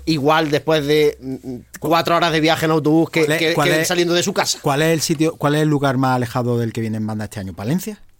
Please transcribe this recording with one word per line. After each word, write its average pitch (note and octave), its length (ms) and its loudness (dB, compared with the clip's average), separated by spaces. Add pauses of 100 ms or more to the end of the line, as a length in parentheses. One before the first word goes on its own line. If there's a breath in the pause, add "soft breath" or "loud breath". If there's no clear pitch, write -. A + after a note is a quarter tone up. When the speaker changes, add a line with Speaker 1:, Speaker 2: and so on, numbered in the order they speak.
Speaker 1:
igual D#3 460 2
después D3 360 0
de, D3+ 320 2
mm, C3 380 -10 (240)
cuatro E3 340 0
horas E3+ 160 2
de D#3+ 100 0
viaje D#3 260 2
en D#3 60 2
autobús D#3 360 2
que, D#3+ 160 0
Speaker 2:
¿Cuál D3 80 0
es, D#3+ 60 0
Speaker 1:
que, E3 160 0
Speaker 2:
cuál D3+ 160 2
Speaker 1:
que D#3 100 2
Speaker 2:
es, E3 80 -2
Speaker 1:
saliendo F3 240 0
de F3 100 2
su G3 120 -2
casa. - 260 -2
Speaker 2:
cuál D3+ 220 0
es E3 100 2
el D#3+ 80 0
sitio, D#3 360 0
cuál D3 180 0
es D#3 80 2
el D#3 60 2
lugar C#3 280 0
más C3 200 2
alejado A#2+ 420 -2
del A2+ 160 -4
que A#2 80 -4
viene A2 160 -4
en G#2+ 80 -4
banda G#2+ 180 -6
este G2+ 160 -10
año? F#2+ 140 -10
¿Palencia? E3 480 -6 (180)